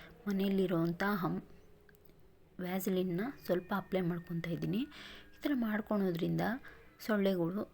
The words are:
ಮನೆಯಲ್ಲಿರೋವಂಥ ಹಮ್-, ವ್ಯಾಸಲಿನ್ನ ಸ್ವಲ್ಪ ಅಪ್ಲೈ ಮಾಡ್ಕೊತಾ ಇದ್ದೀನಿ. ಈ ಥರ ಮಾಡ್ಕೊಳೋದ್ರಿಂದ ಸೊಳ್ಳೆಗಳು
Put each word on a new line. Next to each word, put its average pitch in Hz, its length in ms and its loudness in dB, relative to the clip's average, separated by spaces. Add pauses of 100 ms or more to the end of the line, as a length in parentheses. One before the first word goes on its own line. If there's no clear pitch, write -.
(280)
ಮನೆಯಲ್ಲಿರೋವಂಥ 190 760 2 (200)
ಹಮ್-, 170 200 -2 (1200)
ವ್ಯಾಸಲಿನ್ನ 185 580 0 (240)
ಸ್ವಲ್ಪ 180 240 0 (120)
ಅಪ್ಲೈ 185 280 0
ಮಾಡ್ಕೊತಾ 170 460 -4
ಇದ್ದೀನಿ. 160 260 0 (520)
ಈ - 120 -20
ಥರ 294 100 2 (100)
ಮಾಡ್ಕೊಳೋದ್ರಿಂದ 185 800 0 (600)
ಸೊಳ್ಳೆಗಳು 196 680 2